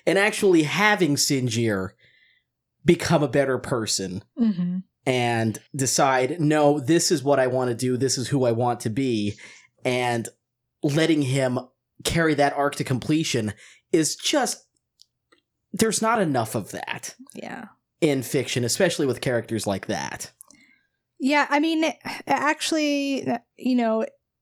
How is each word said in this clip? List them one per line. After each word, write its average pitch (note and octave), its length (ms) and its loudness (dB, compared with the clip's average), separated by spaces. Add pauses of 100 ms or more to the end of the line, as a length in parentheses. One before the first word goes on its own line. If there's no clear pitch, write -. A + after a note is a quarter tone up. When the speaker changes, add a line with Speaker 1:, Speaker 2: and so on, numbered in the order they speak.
Speaker 1:
and E3+ 120 2
actually G3 460 4
having F3 520 2
Sinjir A#2 760 0 (920)
become E3+ 400 2
a C#3+ 40 0
better C3 300 0
person G2+ 640 -4 (160)
Speaker 2:
Mm-hmm. F3+ 380 -2 (280)
Speaker 1:
and A#2 540 0 (160)
decide, C3+ 640 0
"No, D3 400 4
this E3 320 2
is C3+ 120 0
what C#3 160 4
I B2+ 80 2
wanna B2+ 280 0
do, B2+ 220 -2
this C3 200 0
is B2 120 -4
who C3+ 160 0
I A#2 60 4
want A#2 300 0
to A#2 80 -4
be," A2 480 -2 (480)
and B2 420 -2 (560)
letting D#3 400 2
him C3 360 0 (440)
carry D#3+ 300 2
that C#3+ 200 2
arc C#3+ 220 0
to - 80 -6
completion B2 720 -2 (380)
is D#3+ 240 2
just, - 500 -2 (1080)
there's G#3+ 280 0
not A3+ 200 0
enough C3 340 0
of F#2+ 160 -4
that - 420 -10 (220)
Speaker 2:
Yeah. - 300 -14 (340)
Speaker 1:
in C#3 240 0
fiction, B2+ 400 -2
especially E3 420 0
with B2 140 0
characters A#2 480 -2
like G2 200 -4
that. D#2 440 -8 (880)
Speaker 2:
Yeah, C#4+ 300 2
I C#4+ 100 2
mean, D#4+ 240 2
it, D#4 140 -2 (300)
actually, C#4+ 1000 0 (300)
you B3+ 180 0
know, A3+ 300 2 (360)